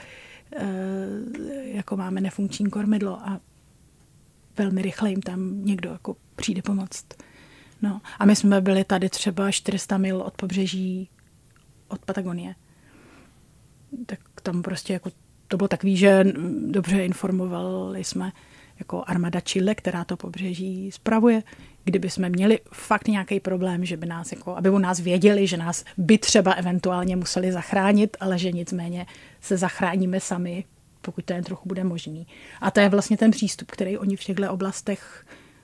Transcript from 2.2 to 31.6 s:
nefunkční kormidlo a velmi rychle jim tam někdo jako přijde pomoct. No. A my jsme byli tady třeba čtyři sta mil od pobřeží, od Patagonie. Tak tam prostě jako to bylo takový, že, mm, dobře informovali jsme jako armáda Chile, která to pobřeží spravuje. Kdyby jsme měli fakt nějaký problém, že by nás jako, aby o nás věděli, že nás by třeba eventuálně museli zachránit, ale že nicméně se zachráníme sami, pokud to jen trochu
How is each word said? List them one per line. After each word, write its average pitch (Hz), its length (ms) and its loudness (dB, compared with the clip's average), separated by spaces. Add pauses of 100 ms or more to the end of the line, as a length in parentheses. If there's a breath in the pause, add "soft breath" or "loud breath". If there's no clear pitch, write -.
nefunkční 196 500 -2
kormidlo 202 480 -2 (100)
a 190 120 -6 (1160)
velmi 190 240 0
rychle 196 280 -2
jim 190 120 -2
tam 190 420 -6
někdo 180 260 -2
jako - 260 -10 (200)
přijde 185 260 -2
pomoct. 196 440 -4 (760 soft breath)
No. 202 180 -2 (180 loud breath)
A 208 60 2
my 202 120 8
jsme 196 240 4
byli 190 240 4
tady 190 240 0
třeba 196 420 -2
čtyři 196 280 -2
sta 196 200 -2
mil 190 220 0
od 190 140 -8
pobřeží, 185 720 -2 (800)
od - 160 -10
Patagonie. 180 500 -6 (1500 soft breath)
Tak - 120 -10 (240)
tam 180 200 -2
prostě 185 300 -6
jako 180 180 -6 (380)
to 190 80 -2
bylo 196 120 2
takový, 190 280 2
že, 190 280 8
mm, 175 480 0
dobře 190 320 2
informovali 185 1000 -4
jsme 185 280 -6 (460 soft breath)
jako - 280 -8
armáda 175 340 -2
Chile, 196 340 0
která 175 300 -4
to 180 120 -6
pobřeží 185 760 -6
spravuje. 220 500 4 (420 soft breath)
Kdyby 180 260 0
jsme 180 180 -2
měli 196 300 4 (140)
fakt - 360 -2
nějaký 196 320 0
problém, 185 440 -2
že 170 120 -4
by 165 100 -8
nás 170 260 -8
jako, 180 240 -10
aby 185 140 4
o 202 80 6
nás 180 220 2
věděli, 190 460 6
že 175 100 0
nás 170 280 -4 (120 loud breath)
by 202 220 6
třeba 185 340 6
eventuálně 180 640 0
museli 185 360 0
zachránit, 202 680 4
ale 185 180 0
že 180 140 0
nicméně 175 540 -4 (340 soft breath)
se - 160 0
zachráníme 185 640 0
sami, 180 440 -4 (360)
pokud - 240 -8
to - 80 -4
jen 175 120 -4
trochu 185 240 -10